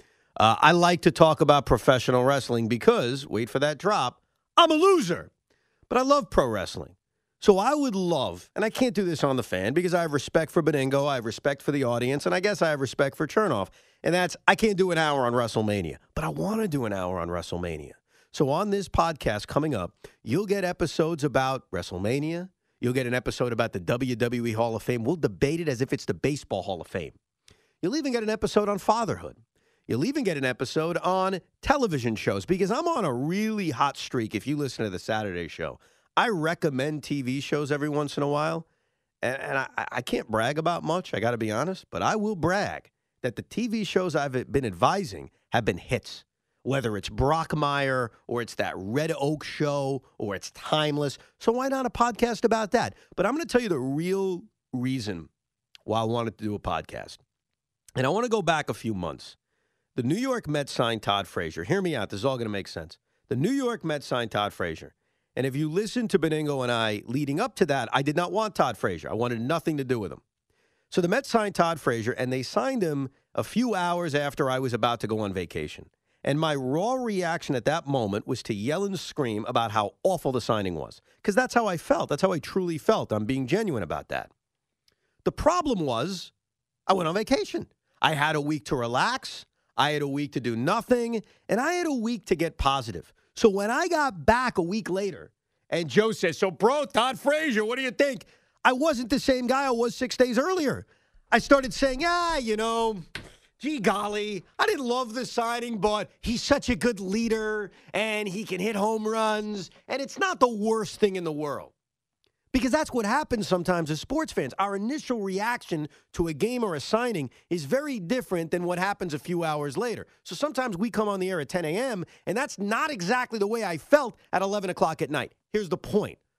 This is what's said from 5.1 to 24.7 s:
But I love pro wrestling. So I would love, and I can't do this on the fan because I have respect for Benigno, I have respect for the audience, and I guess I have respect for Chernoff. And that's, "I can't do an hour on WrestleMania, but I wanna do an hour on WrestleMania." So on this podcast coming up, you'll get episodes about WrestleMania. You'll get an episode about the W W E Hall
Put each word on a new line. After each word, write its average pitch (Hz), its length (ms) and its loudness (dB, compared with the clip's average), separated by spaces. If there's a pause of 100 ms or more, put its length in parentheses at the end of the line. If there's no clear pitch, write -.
But 240 100 2
I 262 40 4
love 277 280 4
pro 151 160 4
wrestling. 92 480 -4 (460)
So 196 180 10
I 247 160 4
would 269 220 0
love, 135 580 -2
and 208 100 0
I 220 60 0
can't 247 240 2
do 202 100 2
this 160 200 0
on 135 120 4
the 123 60 0
fan 95 320 0
because 175 200 2
I 170 80 4
have 156 100 -2
respect 151 400 0
for 175 100 4
Benigno, 139 460 2
I 139 80 0
have 113 80 -4
respect 139 380 -2
for 151 100 0
the 143 100 2
audience, 123 440 0
and 180 80 2
I 185 60 2
guess 196 220 0
I 165 80 4
have 143 100 0
respect 139 360 0
for 156 100 -2
Chernoff. 143 420 2 (340)
And 165 120 2
that's, 180 220 0 (100)
"I 196 80 8
can't 214 220 2
do 180 160 2
an 160 60 2
hour 143 280 4
on 120 60 2
WrestleMania, 107 640 0 (180)
but 160 80 -4
I 156 60 -2
wanna 190 400 -2
do 143 160 -2
an 104 80 -2
hour 92 260 -4
on 85 100 -4
WrestleMania." 87 640 -6 (400)
So 135 180 2
on 196 200 0
this 196 180 -2
podcast 156 600 0
coming 147 260 0
up, 90 200 -4 (280)
you'll 170 240 -2
get 190 180 -2
episodes 165 600 -2
about 131 460 0
WrestleMania. 139 800 -4 (300)
You'll 120 120 0
get 127 140 0
an 120 80 -2
episode 123 380 0
about 113 200 0
the 98 80 -4
W 123 340 0
W 120 320 0
E 117 60 -2
Hall 113 240 0